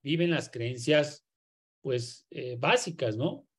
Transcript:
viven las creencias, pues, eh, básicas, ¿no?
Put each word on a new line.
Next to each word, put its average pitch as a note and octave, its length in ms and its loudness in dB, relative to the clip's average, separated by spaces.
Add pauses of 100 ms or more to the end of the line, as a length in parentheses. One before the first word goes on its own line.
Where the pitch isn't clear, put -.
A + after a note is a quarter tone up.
viven E3 280 2
las C#3 200 0
creencias, B2+ 720 0 (560)
pues, - 500 -4
eh, B2 280 -8
básicas, D3 580 0
¿no? - 300 -4 (120)